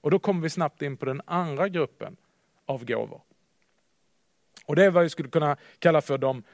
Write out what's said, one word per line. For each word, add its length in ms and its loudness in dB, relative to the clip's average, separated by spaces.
Och 100 -2
då 80 4
kommer 240 -2
vi 80 -4
snabbt 320 -4
in 140 -6
på 80 -10
den 200 -6
andra 440 -2
gruppen 480 -6
av 180 -6
gåvor. 360 -6
Och 100 0
det 80 8
är 60 8
vad 120 6
vi 80 2
skulle 180 -8
kunna 280 0
kalla 220 4
för 180 -4
de 240 -2